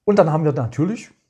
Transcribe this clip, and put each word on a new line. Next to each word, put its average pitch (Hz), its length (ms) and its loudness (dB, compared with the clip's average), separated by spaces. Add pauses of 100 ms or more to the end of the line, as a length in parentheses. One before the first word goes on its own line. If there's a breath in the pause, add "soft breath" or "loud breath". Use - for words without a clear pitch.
Und 208 140 2
dann 160 140 4
haben 160 100 0
wir 151 100 0
natürlich, 147 600 -4 (180)